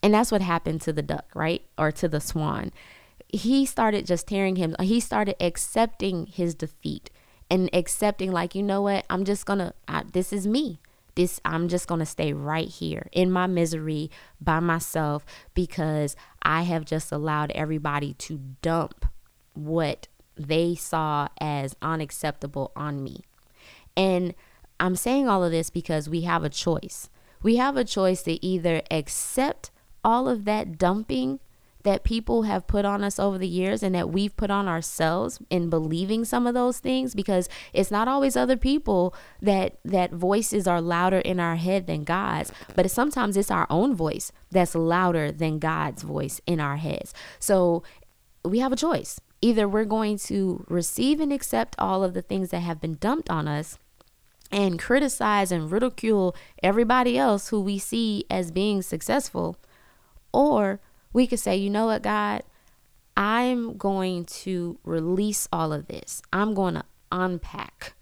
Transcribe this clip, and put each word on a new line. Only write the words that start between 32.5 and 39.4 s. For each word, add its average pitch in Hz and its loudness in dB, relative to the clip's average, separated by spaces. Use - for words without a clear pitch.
put 202 2
on 202 0
us 202 -2
over 196 2
the 190 -2
years 185 0
and 185 0
that 175 0
we've 190 -2
put 202 0
on 202 0
ourselves 170 -2
in 170 0
believing 165 0
some 240 0
of 240 0
those 247 0
things, 262 -2
because 196 0
it's 190 2
not 214 2
always 269 2
other 254 4
people 214 2